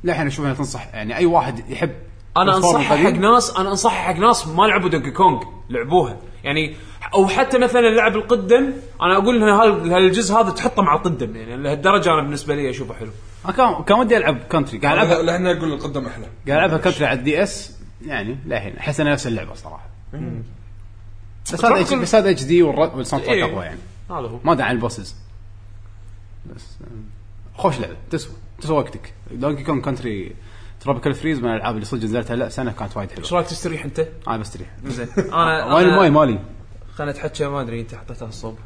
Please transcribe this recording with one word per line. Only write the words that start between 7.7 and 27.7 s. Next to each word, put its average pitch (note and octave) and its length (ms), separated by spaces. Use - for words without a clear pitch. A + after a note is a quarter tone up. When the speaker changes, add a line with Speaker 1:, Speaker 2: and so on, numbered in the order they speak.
Speaker 2:
اللعب A3 280
القدم، A#3 580
أنا F3+ 160
أقول A3 260
إن G#3+ 60
هال-، G3+ 420
هالجزء F#3 440
هذا A3 140
تحطه G3+ 340
مع D3+ 120
القدم، B2 400
يعني، A#2 280
لهالدرجة E3 500
أنا D3+ 80
بالنسبة C#3+ 340
لي C#3+ 140
أشوفه A#2+ 240
حلو. A2 160
Speaker 1:
أنا F#3+ 80
كان، G#3 300
كان G#3 160
ودي A#3 180
ألعب D3 200
كونتري، C#3+ 260
قاعد C#3+ 200
Speaker 3:
أنا - 80
Speaker 1:
ألعبها، E3 180
Speaker 3:
لهنا F3+ 280
أقول D#3 220
القدم C#3 320
أحلى. - 200
Speaker 1:
قاعد C#3+ 100
ألعبها D#3+ 200
كونتري D3+ 280
على B2+ 140
الدي D3 240
إس، - 340
يعني، B2 400
للحين G#2+ 320
أحس D3 220
إنها D3 120
نفس C#3 160
اللعبة G2 260
صراحة. - 360
Speaker 3:
مم. C3+ 300
Speaker 1:
بس - 80
هذا E3 60
Speaker 2:
أتوقع A#3 220
Speaker 1:
اتش، C4+ 120
بس A#3 220
هذا G3 140
اتش C3+ 140
دي E3+ 200
والر-، D3 320
والساوند C3 300
تراك D#3 120
Speaker 2:
إيه. B2+ 80
Speaker 1:
أقوى، F#2 200
يعني. E2 140
Speaker 2:
هذا F3+ 80
هو. A#2 260
Speaker 1:
ما D#3 80
أدري C3+ 120
عن A#2 120
البوسز. A2 400
بس، - 80
آه، - 800
خوش C#3+ 180